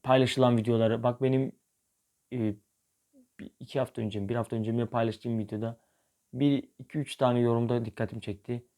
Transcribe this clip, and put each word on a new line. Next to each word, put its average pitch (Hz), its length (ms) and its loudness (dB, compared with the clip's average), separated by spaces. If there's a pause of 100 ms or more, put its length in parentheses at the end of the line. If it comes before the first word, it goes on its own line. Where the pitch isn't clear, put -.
Paylaşılan 131 540 4
videoları, 113 460 2
bak 120 200 -2
benim, 131 300 0 (800)
e, 110 220 -2 (840)
bir, - 120 -16 (100)
iki - 180 -6
hafta 123 240 -4
önce 104 180 -4
mi, 98 80 -4
bir 117 80 -2
hafta 117 200 -4
önce 113 160 -2
mi 117 140 0
paylaştığım 117 520 -2
videoda 110 420 -6 (520)
bir, 139 360 0 (100)
iki, - 200 -8
üç 143 180 -6
tane 123 240 2
yorumda 117 440 2
dikkatimi 110 360 -6
çekti. 120 460 -8 (120)